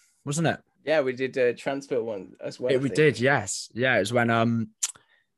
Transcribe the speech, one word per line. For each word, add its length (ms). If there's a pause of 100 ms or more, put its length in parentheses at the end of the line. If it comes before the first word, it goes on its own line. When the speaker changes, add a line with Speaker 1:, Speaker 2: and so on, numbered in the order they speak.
(260)
Speaker 1:
wasn't 220
it? 120 (260)
Speaker 2:
Yeah, 140
we 140
did 240
a 160
transfer 500
one 380
as 180
well, 100
Speaker 1:
Yeah, 80
Speaker 2:
I 40
Speaker 1:
we 80
Speaker 2:
think. 80
Speaker 1:
did, 240
yes. 520
Yeah, 220
it 40
was 120
when, 180
um, 420 (680)